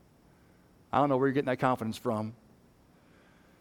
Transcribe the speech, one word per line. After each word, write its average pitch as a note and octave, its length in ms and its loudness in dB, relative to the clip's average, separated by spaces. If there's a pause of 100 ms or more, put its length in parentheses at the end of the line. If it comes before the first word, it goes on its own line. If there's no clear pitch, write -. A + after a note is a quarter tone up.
(920)
I - 60 2
don't C#3+ 120 4
know C3+ 80 2
where C3+ 100 2
you're C3 60 0
getting C3+ 120 0
that B2+ 140 -2
confidence A#2+ 380 0
from." A2 360 -4 (1300)